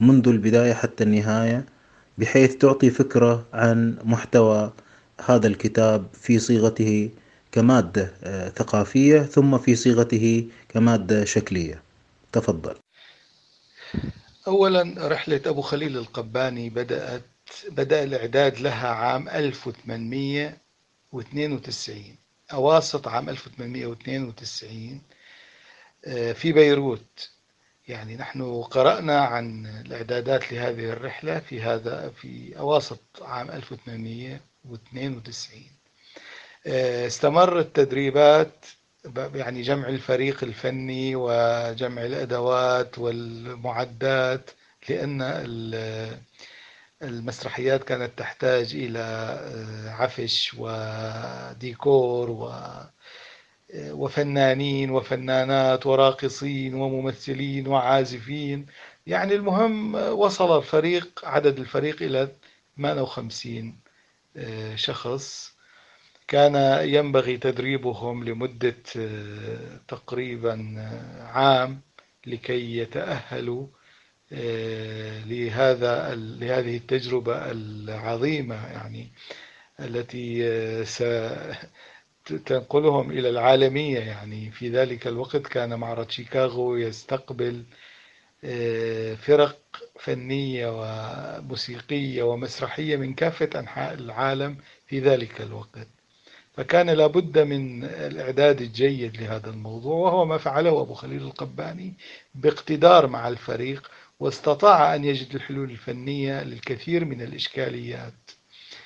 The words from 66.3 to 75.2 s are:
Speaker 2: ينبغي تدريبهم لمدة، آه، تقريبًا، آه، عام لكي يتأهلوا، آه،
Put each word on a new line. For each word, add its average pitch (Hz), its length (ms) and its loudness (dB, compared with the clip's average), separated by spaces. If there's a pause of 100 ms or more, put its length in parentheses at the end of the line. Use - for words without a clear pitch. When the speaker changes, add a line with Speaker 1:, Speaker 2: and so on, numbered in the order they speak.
Speaker 2:
ينبغي 139 480 2
تدريبهم 123 880 -4
لمدة، 117 520 -2 (200)
آه، 107 920 -10
تقريبًا، 117 880 -6
آه، 117 440 -14
عام 131 580 2 (460)
لكي 120 520 -6
يتأهلوا، 123 880 -6 (640)
آه، 110 920 -8